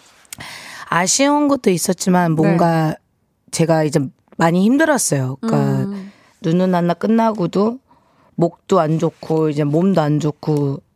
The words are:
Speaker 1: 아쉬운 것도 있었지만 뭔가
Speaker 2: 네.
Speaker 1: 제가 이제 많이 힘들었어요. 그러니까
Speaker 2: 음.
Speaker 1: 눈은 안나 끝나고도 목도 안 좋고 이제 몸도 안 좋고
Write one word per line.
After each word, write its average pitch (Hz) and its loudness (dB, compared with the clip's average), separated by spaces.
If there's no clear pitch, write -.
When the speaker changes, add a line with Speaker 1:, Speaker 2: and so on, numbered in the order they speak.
Speaker 1:
아쉬운 277 2
것도 269 0
있었지만 180 0
뭔가 165 2
Speaker 2:
네. - -4
Speaker 1:
제가 160 2
이제 151 0
많이 170 2
힘들었어요. 220 0
그러니까 139 0
Speaker 2:
음. 196 -10
Speaker 1:
눈은 180 0
안나 175 0
끝나고도 220 0
목도 170 -2
안 160 0
좋고 160 -2
이제 151 -2
몸도 170 2
안 151 0
좋고 147 -2